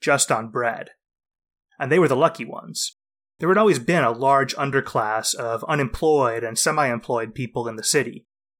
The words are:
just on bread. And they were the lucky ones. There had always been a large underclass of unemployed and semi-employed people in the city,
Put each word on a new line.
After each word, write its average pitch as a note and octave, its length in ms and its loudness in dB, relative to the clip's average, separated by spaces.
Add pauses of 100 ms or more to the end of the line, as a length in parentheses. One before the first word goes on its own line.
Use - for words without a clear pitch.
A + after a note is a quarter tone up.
just C#3+ 300 2
on A2+ 180 -2
bread. A#2 400 -4 (920)
And C3 120 -4
they E3+ 80 6
were E3+ 80 6
the C3 80 2
lucky C#3+ 300 0
ones. - 480 -10 (460)
There D#3+ 100 0
had F#3+ 80 4
always G3+ 220 4
been D#3+ 240 2
a A#2 80 4
large C3+ 440 2
underclass B2+ 800 -2
of A#2 300 -4
unemployed C#3 800 0
and A2+ 140 -6
semi-employed A#2+ 800 -2
people A#2+ 320 -6
in A2+ 80 -8
the A2 80 -10
city, - 440 -4 (320)